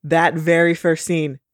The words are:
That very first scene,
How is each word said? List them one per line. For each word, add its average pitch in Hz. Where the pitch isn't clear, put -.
That 165
very 170
first 165
scene, 156